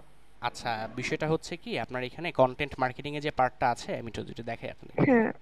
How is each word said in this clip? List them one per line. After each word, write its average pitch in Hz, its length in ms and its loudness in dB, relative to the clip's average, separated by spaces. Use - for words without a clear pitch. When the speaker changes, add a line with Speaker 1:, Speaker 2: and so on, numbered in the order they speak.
Speaker 1:
আচ্ছা, 113 560 -4
বিষয়টা 151 320 -2
হচ্ছে 160 280 0
কি, 214 220 -6
আপনার 127 260 -4
এখানে 156 280 -6
content 131 460 4
মার্কেটিং 143 380 0
এ 151 40 -2
যে 147 100 0
পার্টটা 127 400 2
আছে, 123 280 -4
আমি 117 80 -8
একটু, 113 140 -6
একটু - 220 -10
দেখাই 117 280 -8
আপনাদের। - 440 2
Speaker 2:
হ্যাঁ। 226 260 4